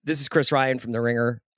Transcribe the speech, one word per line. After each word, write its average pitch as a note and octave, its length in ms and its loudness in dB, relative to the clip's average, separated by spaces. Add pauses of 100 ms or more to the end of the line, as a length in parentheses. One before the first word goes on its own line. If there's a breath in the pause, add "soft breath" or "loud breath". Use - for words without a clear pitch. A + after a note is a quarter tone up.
This D3+ 160 -2
is C#3+ 80 -4
Chris D3+ 240 2
Ryan C3 260 2
from A#2+ 140 -8
The A2+ 80 -2
Ringer. A#2+ 420 0 (160)